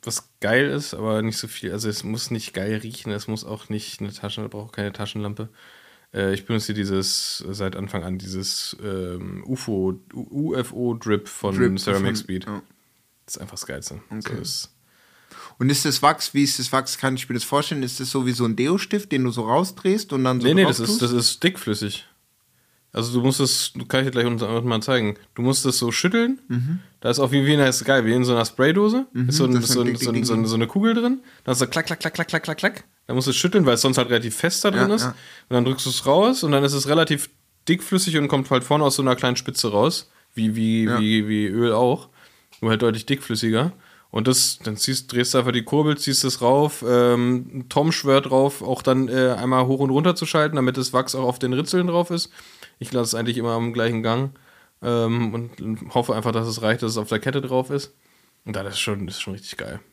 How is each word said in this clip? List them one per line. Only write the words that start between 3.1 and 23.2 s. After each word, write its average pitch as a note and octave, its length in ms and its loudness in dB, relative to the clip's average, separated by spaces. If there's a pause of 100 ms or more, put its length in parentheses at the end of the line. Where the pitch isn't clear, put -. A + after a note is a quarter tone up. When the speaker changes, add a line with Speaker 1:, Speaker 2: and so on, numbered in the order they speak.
Speaker 1:
es G#2 160 -8
muss A2 180 -6
auch - 240 -12
nicht G#2+ 320 -8
eine G#2 100 -8
Tasche-, G#2+ 380 -10
braucht G#2 260 -14
keine G2+ 160 -6
Taschenlampe. G#2 580 -8 (640)
Äh, G2 200 0
ich G2 120 -6
benutze A2 280 -2
dieses, G2 760 -4
seit F#2+ 240 -6
Anfang F#2+ 280 -8
an F#2 140 -6
dieses, F#2+ 680 -8
ähm, F#2 640 -8
ufo, F#2+ 540 -4 (140)
U-, B2 140 -12 (240)
U - 40 -2
F B2 180 -4
O-Drip A2+ 540 -2
von - 280 -4
Speaker 2:
Drip F#2+ 240 2
Speaker 1:
Ceramic G2 280 0
Speaker 2:
von, G2 80 0
Speaker 1:
Speed. F#2 300 -6
Speaker 2:
ja. G#2 160 -10 (640)
Speaker 1:
Das - 100 -12
ist - 60 -14
einfach - 140 -16
das - 100 -12
Geilste. - 440 -12
Speaker 2:
Okay. G#2+ 120 -10 (140)
Speaker 1:
So A2 60 -8
ist - 280 -8 (880)
Speaker 2:
Und B2+ 120 2
ist C#3 160 2
das C#3 160 0
Wachs, D3+ 320 2
wie C#3+ 100 4
ist C#3 160 0
das B2+ 140 -4
Wachs, C3+ 240 0
kann C3 180 0
ich B2+ 140 -8
mir B2 60 -2
das A2+ 100 -2
vorstellen? C#3+ 380 -2
Ist B2 180 -6
das B2+ 100 -6
so C3+ 140 0
wie B2+ 80 2
so A#2+ 120 0
ein A2+ 120 0
Deo-Stift, F#3+ 560 0
den C3 100 0
du B2 80 0
so A2+ 160 -4
rausdrehst F#3 640 0
und C3+ 140 0
dann B2+ 160 2
so A#2+ 60 4
Speaker 1:
Nee, D3 80 6
nee, F#3+ 80 8
Speaker 2:
drauf D#3 80 4
Speaker 1:
das - 100 0
ist, A2+ 160 -2
Speaker 2:
tust? B2 60 0
Speaker 1:
das A#2+ 100 2
ist A#2+ 300 0
dickflüssig. G#2+ 600 -2 (880)
Also A#2 220 -4
du B2 120 2